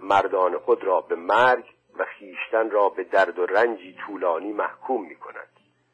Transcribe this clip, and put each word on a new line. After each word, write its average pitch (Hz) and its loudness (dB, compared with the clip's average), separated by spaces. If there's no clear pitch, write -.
مردان 95 2
خود 117 0
را 92 2
به - -4
مرگ 113 2
و 95 -4
خیشتن 110 -4
را 101 2
به 92 -6
درد 90 2
و 90 0
رنجی 92 0
طولانی 92 -4
محکوم 101 -6
می‌کند. - -18